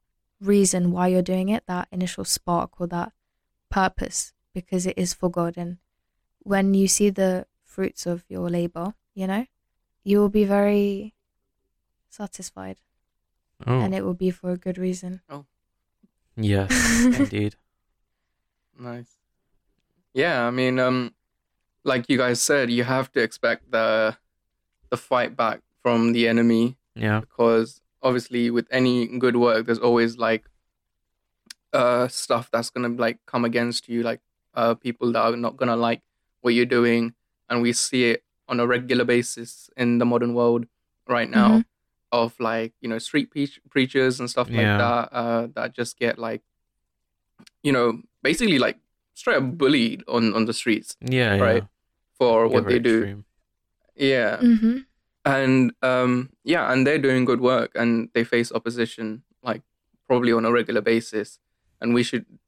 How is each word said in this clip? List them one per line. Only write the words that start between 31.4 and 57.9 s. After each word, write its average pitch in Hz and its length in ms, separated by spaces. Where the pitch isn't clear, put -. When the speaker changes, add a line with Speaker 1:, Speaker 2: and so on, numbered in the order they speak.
Speaker 3:
uh, 123 360
stuff - 420
that's 117 200
gonna, 123 180
like, 120 380
come 120 180
against 117 440
you, 117 140
like, 117 180
uh, 117 200
people 120 380
that 113 80
are 117 160
not 120 200
gonna 120 200
like 117 260
what 120 140
you're 120 120
doing. 120 480
And 120 140
we 120 100
see 123 380
it - 140
on 123 120
a 120 60
regular 123 380
basis 120 720
in 120 220
the 120 60
modern 120 300
world 120 320
right 120 200
now 208 200
Speaker 1:
Mm-hmm. - 20
Speaker 3:
of, 117 280
like, 113 400
you 123 80
know, 113 100
street - 320
preach-, 143 380
preachers 131 520
and 123 100
stuff 123 180
like 117 120
Speaker 2:
Yeah. 104 180
Speaker 3:
that, 120 340
uh, 117 420
that 120 200
just 120 240
get, 117 200
like, 113 240
you 143 100
know, 120 280
basically, 165 360
like, 117 200
straight - 220
up 131 220
bullied 131 500
on, 113 260
on 110 120
the 113 80
streets, - 460
Speaker 2:
Yeah, 123 380
Speaker 3:
right? 113 240
Speaker 2:
yeah. 101 60
Speaker 3:
For 117 340
Speaker 2:
Get 117 60
Speaker 3:
what 120 100
Speaker 2:
very 120 100
Speaker 3:
they 123 60
do. 117 180
Speaker 2:
extreme. 101 260
Speaker 3:
Yeah. 131 440
Speaker 1:
Mm-hmm. 233 400
Speaker 3:
And, 131 480
um, 127 480
yeah, 151 280
and 131 140
they're 151 120
doing 131 260
good 123 160
work 123 340
and 117 400